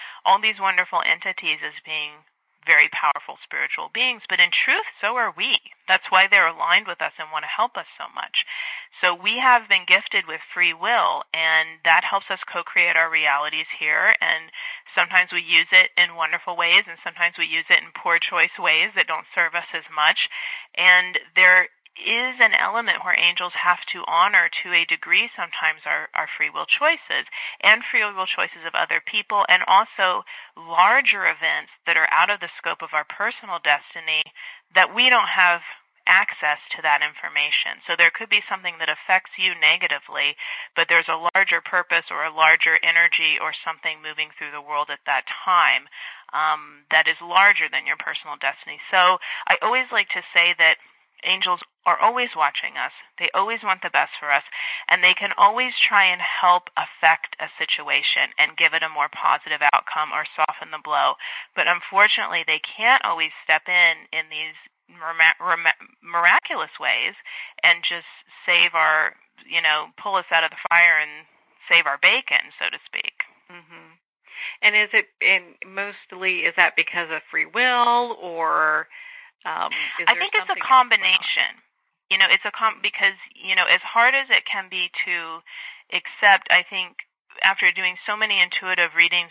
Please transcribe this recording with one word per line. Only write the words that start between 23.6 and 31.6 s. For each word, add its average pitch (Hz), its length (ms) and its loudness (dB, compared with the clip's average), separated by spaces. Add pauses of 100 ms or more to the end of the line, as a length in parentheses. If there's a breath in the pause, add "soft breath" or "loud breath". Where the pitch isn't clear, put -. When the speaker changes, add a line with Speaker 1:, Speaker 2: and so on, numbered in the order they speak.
Speaker 1:
to 185 160 -8
honor 175 400 2 (140)
to 180 100 -6
a 170 140 2
degree 180 500 0
sometimes 160 480 -4
our, 151 300 -4
our 156 120 -2 (120)
free 156 100 -2
will 151 160 -8
choices 285 640 -2 (320 loud breath)
and 220 240 4
free 240 160 -2
will 202 240 -4
choices 175 420 -4
of 165 80 -6
other 165 300 -2
people, 208 440 -2
and 185 180 4
also 190 580 2 (320 loud breath)
larger 190 720 2
events 156 420 -4 (160)